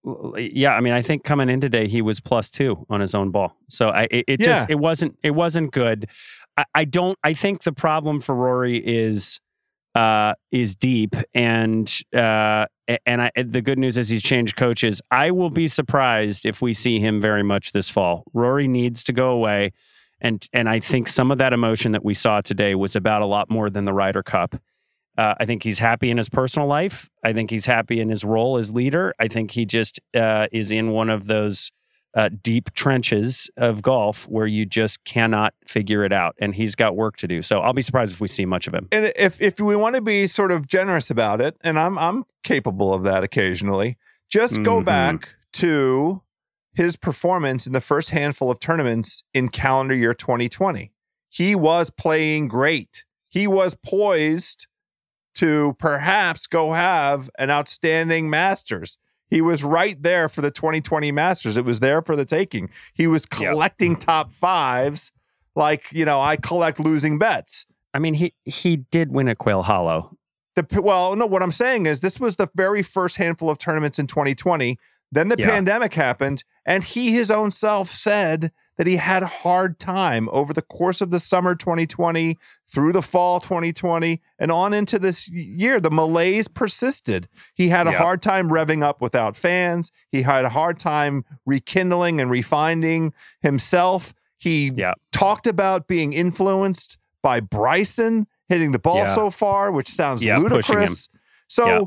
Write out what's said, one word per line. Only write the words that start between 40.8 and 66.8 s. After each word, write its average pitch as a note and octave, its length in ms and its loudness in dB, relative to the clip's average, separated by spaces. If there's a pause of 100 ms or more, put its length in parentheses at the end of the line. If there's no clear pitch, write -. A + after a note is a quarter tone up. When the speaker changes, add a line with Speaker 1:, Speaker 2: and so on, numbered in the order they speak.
Speaker 2:
about A2 300 0
it, D3 200 -2
and D#3+ 160 0
I'm, E3+ 220 0
I'm F#3 240 -2 (180)
capable G2 520 0
of F#2 100 -2
that F#2+ 180 2
occasionally, G2 760 -2 (320)
just A3 340 0
go A3+ 140 2
Speaker 1:
Mm-hmm. G3 80 -2
Speaker 2:
back D3+ 500 0 (180)
to D3+ 680 0 (520)
his E3+ 220 0
performance D#3 720 -2
in B2+ 60 -6
the C3 80 0
first D3+ 280 -2
handful C#3+ 420 0
of A#2 80 -2
tournaments B2 640 -2 (100)
in B2+ 140 2
calendar C3+ 480 0
year A#2 180 2
twenty A#2+ 360 -2
twenty. - 420 -4 (380)
He F#3+ 260 0
was E3 340 2
playing D#3 600 0
great. C3 560 -2 (240)
He G3 180 0
was F#3+ 280 2
poised F3+ 920 0 (680)
to D3+ 440 2
perhaps E3 680 0
go D#3+ 260 0
have D3+ 640 0
an C3+ 120 -2
outstanding D#3+ 800 0
Masters. D3+ 680 -2 (320)
He - 100 2
was D#3+ 240 2
right E3 400 0
there E3+ 240 2
for - 140 -6
the C#3+ 100 0
twenty D#3+ 300 -2
twenty D3+ 320 -4
Masters. D3 440 0
It B2 60 0
was A#2 160 -2
there C#3 220 2
for E3 160 -2
the C#3 80 -2
taking. D#3 440 -4 (240)
He E3 140 0
was D#3+ 180 2 (140)
Speaker 1:
Yeah. - 120 -2
Speaker 2:
collecting E3+ 440 0
top D#3 340 -2
fives D3 840 -2 (420)
like, D3+ 380 0
you D#3+ 100 -2
know, D3 160 2
I D3 160 2
collect E3 420 -2
losing D#3 400 0